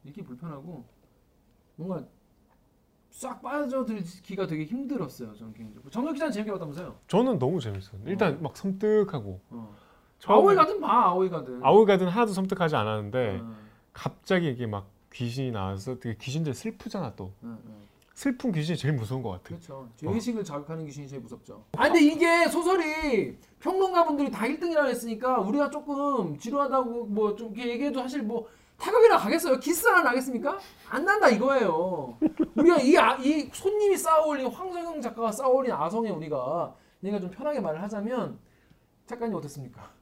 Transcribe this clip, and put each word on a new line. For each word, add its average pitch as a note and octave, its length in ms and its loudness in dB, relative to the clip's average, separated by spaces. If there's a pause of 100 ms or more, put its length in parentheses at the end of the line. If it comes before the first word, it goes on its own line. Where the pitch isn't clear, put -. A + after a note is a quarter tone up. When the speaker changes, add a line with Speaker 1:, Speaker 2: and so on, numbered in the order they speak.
Speaker 1:
읽기 D3+ 200 -18
불편하고 D3 600 -14 (920)
뭔가 E3 260 -8 (1040)
싹 - 320 -12
빠져들기가 A3+ 1040 -4
되게 D#3 180 -4
힘들었어요. F#3+ 720 -8
저는 A2 180 -16
개인적으로. A2+ 360 -18
정혁 C#4 240 -4
기자는 C#4+ 200 -2
재밌게 G#3 180 -4
봤다면서요? D#3+ 440 -8 (120)
Speaker 2:
저는 A3 320 2
너무 C#3+ 220 0
재밌었어요. G2 440 -10
일단 F#3+ 280 0
Speaker 1:
어. - 80 -6
Speaker 2:
막 - 160 -8
섬뜩하고. F#3+ 840 0 (120)
Speaker 1:
어. A2+ 240 -14 (440)
Speaker 2:
처음에 - 220 6
Speaker 1:
아오이 G4 140 8
가든 F4 260 4
봐, A#3 260 4
아오이 F#3 220 2
가든. B2+ 340 -8
Speaker 2:
아오이 F#3+ 220 10
가든 F#3+ 220 4
하나도 G#3 260 2
섬뜩하지 F3+ 420 0
않았는데 G#2+ 640 -2
Speaker 1:
어. A2+ 140 -14 (380)
Speaker 2:
갑자기 - 560 -2
이게 A#2+ 180 -4
막 G2+ 220 -6 (220)
귀신이 B2 400 -4
나와서 G2 480 -6
되게 A2+ 200 -6
귀신들 D3 360 -4
슬프잖아 G#3 600 -10
또. F#2+ 100 -12 (160)
Speaker 1:
어, A#2 240 -14
어. G#2+ 160 -20 (340)
Speaker 2:
슬픈 C4 360 -4
귀신이 D#3+ 260 -2
제일 D3 180 -2
무서운 B2 280 -4
것 A2 60 -6
같아. F2 200 -10
Speaker 1:
그렇죠. E3 260 -14
Speaker 2:
어. B2+ 220 -16
Speaker 1:
죄의식을 G#3+ 460 -4
자극하는 D#3 420 -10
귀신이 C#3+ 220 -14
제일 C3 140 -14
무섭죠. - 440 -20 (120)
아, A3+ 60 2
근데 E4 180 6
이게 E4 460 6
소설이 D#4 880 0 (220)
평론가분들이 E4+ 720 2
다 G#3+ 160 -4
일 D4+ 120 -4
등이라고 D#4 300 0
했으니까 A#3 500 -2
우리가 C#4 300 0
조금 C#4 680 -4
지루하다고 B3 680 -2
뭐 G#3 300 0
좀 A3 200 -12
이렇게 A#3+ 160 -6
얘기해도 C4 300 -2
사실 B3+ 220 -6
뭐 A3+ 240 -6 (300)
타격이나 A4 400 6
가겠어요? C4+ 420 0
기스 F#4 280 0
하나 F#4 160 8
나겠습니까? C4 560 -2 (300)
안 C#4 160 -2
난다 G4+ 240 6
이거예요. F#3 880 0 (380)
우리가 E4 260 8
이 C#4+ 160 6
아, - 200 6
이 C4+ 360 0
손님이 G4+ 440 2
쌓아올린, D#4 500 2
황석영 E4+ 520 -8
작가가 A3+ 320 -4
쌓아올린 B3+ 400 0
아성에 F#3+ 380 -2
우리가, D3+ 680 -4 (240)
내가 G3+ 200 -4
좀 F3+ 120 -8
편하게 C4+ 300 -6
말을 D#3+ 220 -6
하자면, G#3 540 -6 (680)
작가님 A#3 300 -6
어떻습니까? C#3+ 540 -12 (120)